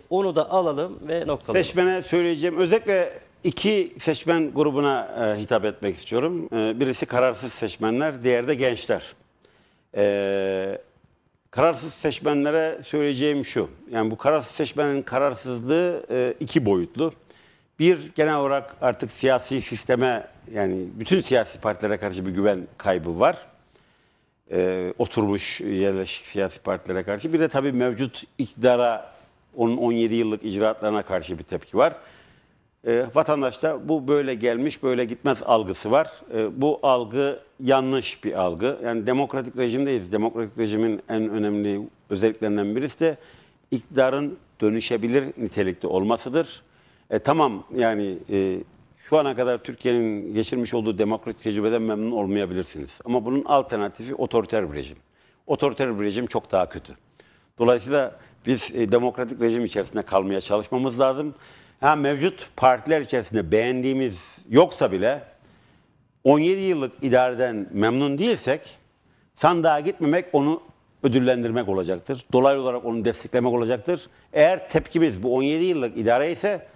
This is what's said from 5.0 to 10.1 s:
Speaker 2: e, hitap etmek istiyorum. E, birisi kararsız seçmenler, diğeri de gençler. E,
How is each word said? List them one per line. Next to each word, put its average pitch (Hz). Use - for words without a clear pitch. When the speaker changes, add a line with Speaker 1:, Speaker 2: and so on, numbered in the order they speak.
Speaker 2:
e, 107
hitap 107
etmek 101
istiyorum. 160
E, 113
birisi 131
kararsız 123
seçmenler, 120
diğeri 120
de 147
gençler. 120
E, 98